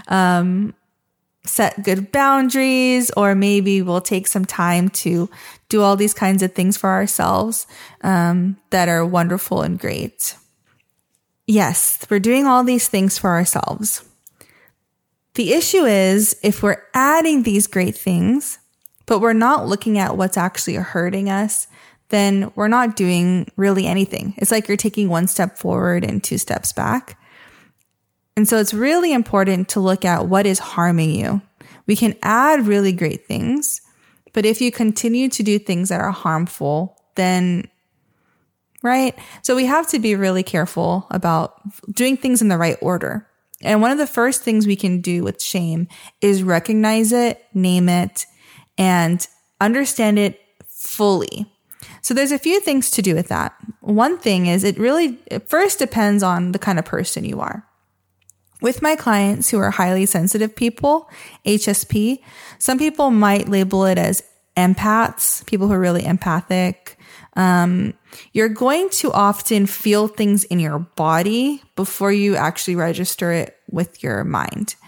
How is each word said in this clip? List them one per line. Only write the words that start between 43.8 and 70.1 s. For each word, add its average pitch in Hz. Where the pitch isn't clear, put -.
one 233
of 277
the 294
first 247
things 220
we 196
can 180
do 175
with -
shame 170
is 196
recognize 214
it, 240
name 180
it, 175
and 175
understand 226
it 202
fully. -
So -
there's 269
a 277
few 370
things 277
to -
do 185
with 175
that. 80
One 254
thing 185
is 175
it 196
really, 262
it -
first 381
depends 208
on 180
the 196
kind 180
of 160
person -
you -
are. -
With 247
my 302
clients 214
who 220
are 196
highly 190
sensitive 208
people, 285
H 208
S 202
P, 220
some 262
people 302
might 208
label 190
it 185
as 180
empaths, 214
people 202
who 208
are 185
really 175
empathic. 180
Um, 180
you're 220
going 269
to -
often 202
feel 208
things 208